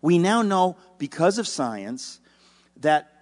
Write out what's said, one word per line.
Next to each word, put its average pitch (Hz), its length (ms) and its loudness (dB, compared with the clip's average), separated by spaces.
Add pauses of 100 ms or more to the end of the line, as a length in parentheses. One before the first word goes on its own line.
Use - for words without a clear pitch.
We 175 160 4
now 202 240 2
know, 185 360 0 (200)
because 165 400 0
of 226 100 -4
science, 113 720 -8 (560)
that 147 320 0 (120)